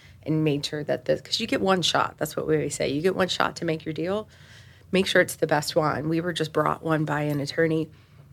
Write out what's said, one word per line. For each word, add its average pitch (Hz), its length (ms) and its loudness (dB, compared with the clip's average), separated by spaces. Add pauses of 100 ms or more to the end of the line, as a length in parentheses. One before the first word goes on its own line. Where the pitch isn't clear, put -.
(240)
and 156 200 0
made 147 220 0
sure 151 180 -6
that - 220 -4
the, - 160 2
'cause - 180 -4
you 226 80 -2
get - 140 0
one 190 200 4
shot. - 360 0
That's 151 180 -4
what 151 100 -4
we 156 100 2
always 143 200 -2
say. 147 140 0
You 143 120 -2
get 185 140 2
one 185 140 0
shot - 280 0
to - 80 -6
make 160 200 -4
your 160 80 -6
deal. 185 340 -4 (640)
Make 190 160 2
sure 180 140 6
it's - 160 -2
the 160 100 0
best 151 300 0
one. 151 320 0
We 165 100 2
were 175 140 -4
just 156 180 -4
brought 151 320 0
one 156 220 2
by 151 160 -2
an 147 180 0
attorney, 160 500 0 (440)